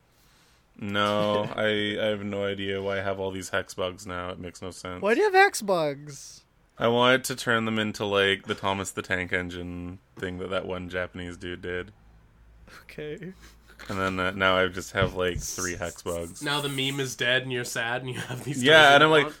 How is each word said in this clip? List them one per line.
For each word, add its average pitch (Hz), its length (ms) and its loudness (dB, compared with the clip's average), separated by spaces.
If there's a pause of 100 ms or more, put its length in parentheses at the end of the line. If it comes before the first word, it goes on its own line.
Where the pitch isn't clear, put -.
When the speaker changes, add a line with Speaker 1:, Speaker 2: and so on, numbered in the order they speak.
(800)
Speaker 1:
"No, 104 760 2
Speaker 2:
<laughs> - 40 -8
Speaker 1:
I, 104 440 0
I 110 60 0
have 104 180 -2
no 101 200 -2
idea 98 380 -4
why 98 160 -2
I 95 40 -4
have 98 160 -2
all 95 120 -2
these 95 200 -8
hex 92 240 -4
bugs 92 320 -6
now. 90 240 -6
It - 80 -10
makes 87 240 -14
no 92 80 -8
sense." 90 320 -10
Speaker 2:
Why 208 120 -2
do 285 60 0
you 427 60 2
have 381 80 0
hex 381 280 4
bugs? 147 800 -4 (360)
Speaker 1:
I 117 100 2
wanted 123 360 6
to 127 120 -4
turn 113 280 0
them 110 140 0
into, 107 260 -2
like, 98 400 2
the 104 100 -4
Thomas 98 360 -2
the - 100 -6
Tank 90 320 -4
Engine 90 680 -6 (200)
thing 90 200 -6
that 92 120 -8
that 92 160 -2
one 90 240 -8
Japanese 87 480 -8
dude 90 240 -10
did. 90 300 -8 (920)
Speaker 2:
Okay. 151 500 -14 (560)
Speaker 1:
And 101 100 -6
then, 95 220 0
uh, 92 120 0
now 95 240 2
I 92 120 4
just 90 240 -10
have, 95 220 0
like, 90 240 -2
three 87 380 -6
hex 85 260 -8
bugs. 85 400 -6
Speaker 3:
Now 147 180 -2
the 143 80 -4
meme 135 320 -4
is 131 140 -6
dead 127 280 2
and 131 100 -8
you're 123 120 -4
sad 120 380 -4
and 131 80 -8
you 120 100 -8
have 123 240 -10
these 135 180 -4
Speaker 1:
Yeah, 156 220 10
Speaker 3:
toys 139 100 12
Speaker 1:
and 143 60 10
Speaker 3:
you 151 60 10
Speaker 1:
I'm 156 40 4
like, 151 140 8
Speaker 3:
want. 151 160 -6